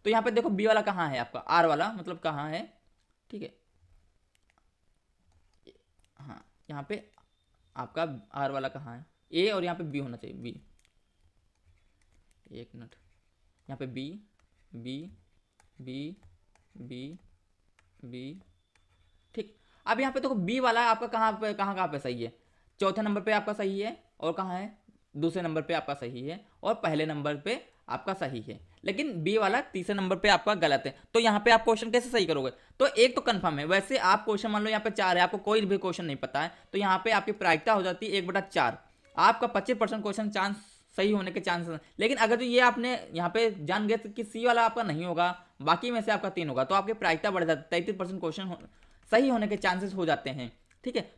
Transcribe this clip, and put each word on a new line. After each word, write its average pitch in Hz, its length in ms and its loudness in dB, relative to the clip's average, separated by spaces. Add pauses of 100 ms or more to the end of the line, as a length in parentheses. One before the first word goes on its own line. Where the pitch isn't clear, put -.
तो 208 60 0
यहाँ 220 140 4
पे 240 80 0
देखो 233 200 2
बी 208 160 2
वाला 220 160 4
कहाँ 180 260 -2
है 131 100 -4
आपका, 120 200 -6
आर 170 260 4
वाला 165 260 2
मतलब 180 280 -10
कहाँ 151 300 -4
है, 170 120 -6 (680)
ठीक 214 120 -12
है, - 120 -14 (2750)
हाँ, - 260 -20 (260)
यहाँ 143 160 -10
पे 214 180 -8 (720)
आपका 127 300 -6 (300)
आर 139 160 -2
वाला 135 180 -4
कहाँ 135 260 -14
है, 131 100 -18 (280)
ए 180 160 2
और 196 140 -2
यहाँ 175 120 -2
पे 180 100 -8
बी 143 140 -6
होना 123 180 -8
चाहिए, - 180 -16
बी, 123 200 -12 (2000)
एक 117 240 -18
मिनट, 120 200 -20 (720)
यहाँ 135 100 -14
पे 139 100 -10
बी, 131 220 -10 (640)
बी, 127 280 -12 (800)
बी, 139 380 -12 (600)
बी, 127 400 -14 (840)
बी, 131 380 -14 (920)
ठीक। 208 200 -10 (300)
अब 220 140 2
यहाँ 262 140 0
पे 269 60 -2
देखो 262 160 0
बी 208 260 0
वाला 233 220 4
आपका 233 240 2
कहाँ 220 260 2
पे, 214 200 -2
कहाँ, 196 220 -2
कहाँ 185 120 0
पे 147 120 -6
सही 123 240 -6
है, 117 100 -6 (460)
चौथे 196 220 2
नंबर 208 200 -2
पे 214 120 0
आपका 208 200 0
सही 196 260 -2
है, 220 180 -6 (220)
और 160 140 -2
कहाँ 180 260 -6
है, 208 180 -12 (380)
दूसरे 165 260 -2
नंबर 156 200 -2
पे 156 120 -4
आपका 151 220 -2
सही 123 260 -10
है, 160 180 -10 (240)
और 208 120 2
पहले 156 300 0
नंबर 147 320 -2
पे 220 240 -6 (280)
आपका 139 260 -4
सही 131 260 -6
है, 104 180 -14 (240)
लेकिन 262 280 -4 (120)
बी 202 140 2
वाला 214 260 2
तीसरे 190 320 -6
नंबर 190 200 0
पे 196 140 4
आपका 202 260 6
गलत 156 300 4
है। 135 100 -6 (180)
तो 226 60 4
यहाँ 214 200 4
पे 226 120 6
आप 226 120 8
क्वेश्चन 226 280 2
कैसे 240 180 2
सही 233 160 2
करोगे? 139 260 0 (280)
तो 277 80 6
एक 247 280 6
तो - 80 -2
कन्फर्म 175 360 0
है, 147 60 -4
वैसे 196 340 2
आप 208 260 4
क्वेश्चन 214 260 -2
मान 208 120 0
लो 214 60 -2
यहाँ 214 140 0
पे 226 80 -2
चार 185 260 2
है, 180 60 6
आपको 190 160 2
कोई 214 240 2
भी 196 140 2
क्वेश्चन 180 280 -4
नहीं 139 120 -4
पता - 240 -2
है, 165 100 -2 (200)
तो 190 60 -2
यहाँ 190 260 2
पे 226 80 2
आपकी 208 220 2
प्रायिकता 180 400 2
हो 196 100 4
जाती 180 220 -4
है 208 80 -6
एक 185 140 0
बटा 190 140 0
चार। 143 400 0 (340)
आपका 233 340 4
पच्चीस 220 280 0
परसेंट 220 260 0
क्वेश्चन 208 260 -4
चांस 202 260 -2 (400)
सही 202 160 2
होने 190 200 0
के - 80 -4
चांसेस 170 300 -2
हैं, 156 100 -8 (200)
लेकिन 233 180 2
अगर 220 180 6
जो 240 100 0
ये 240 160 4
आपने 247 320 4 (200)
यहाँ 175 160 -2
पे 226 200 2 (120)
जान 190 260 -2
गए 214 100 2 (100)
कि 208 160 -8
सी 226 220 -4
वाला 233 200 6
आपका 226 180 0
नहीं 165 220 -4
होगा, 175 300 0 (260)
बाकी 170 300 2
में 233 100 0
से 220 100 0
आपका 208 200 -2
तीन 170 180 -4
होगा, 131 140 2
तो 180 120 0
आपकी 196 200 0
प्रायिकता 185 360 0
बढ़ 180 120 0
जाती 160 160 2
है, - 120 -18
तैंतीस 175 240 -2
परसेंट 190 240 -6
क्वेश्चन 170 240 -6
हो-, 180 160 -10 (520)
सही 269 180 6
होने 220 180 2
के 208 100 -2
चांसेस 190 360 -2
हो 185 120 -2
जाते 147 260 0
हैं, 127 200 -8 (320)
ठीक 240 120 -4
है। 233 60 -2 (160)